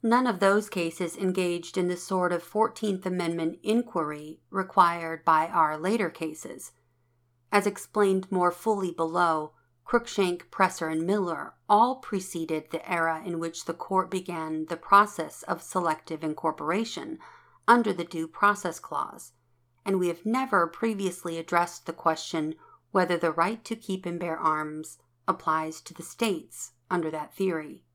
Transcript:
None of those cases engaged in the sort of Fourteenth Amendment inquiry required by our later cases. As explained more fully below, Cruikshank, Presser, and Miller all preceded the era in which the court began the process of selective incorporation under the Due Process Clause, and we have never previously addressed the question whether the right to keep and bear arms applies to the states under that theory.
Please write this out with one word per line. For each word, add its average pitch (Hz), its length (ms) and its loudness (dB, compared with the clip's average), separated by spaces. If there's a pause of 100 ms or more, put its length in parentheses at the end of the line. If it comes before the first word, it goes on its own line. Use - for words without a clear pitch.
None 240 240 4
of 202 120 0
those 202 300 4
cases 170 480 -4
engaged 180 600 -2
in 180 80 2
the 175 100 -2
sort 180 340 0
of 170 120 -2
Fourteenth 208 600 0
Amendment 170 600 -2
inquiry 160 760 -2 (120)
required 170 760 2
by 160 220 6
our 156 320 2
later 190 320 0
cases. - 640 -10 (800)
As 196 140 4
explained 196 680 0
more 180 200 4
fully 196 400 -2
below, 165 600 0 (340)
Cruikshank, 196 640 0
Presser, 180 380 0
and 160 180 -2
Miller 175 460 -2 (160)
all 233 260 6
preceded 165 760 -6
the - 200 -6
era 165 340 0
in 170 140 -4
which 165 240 -8
the 170 100 -6
court 180 380 -2
began 160 540 -6
the 170 100 -6
process 202 680 2
of 170 180 -4
selective 160 640 -4
incorporation 156 960 -4 (480)
under 233 260 8
the 175 100 -4
Due 160 240 -6
Process 196 520 0
Clause, - 520 -10 (540)
and 196 120 0
we 180 120 2
have 170 160 -6
never 214 420 2
previously 185 720 -4
addressed 170 480 0
the 170 80 -8
question 160 640 0 (360)
whether 180 260 2
the 165 140 2
right 180 320 0
to 226 140 -6
keep 190 280 -6
and 175 140 -4
bear 170 180 -4
arms 156 600 -2 (280)
applies 160 560 -2
to - 120 -18
the - 100 -14
states - 680 -4 (200)
under 170 180 0
that 156 240 -8
theory. 165 500 -4 (120)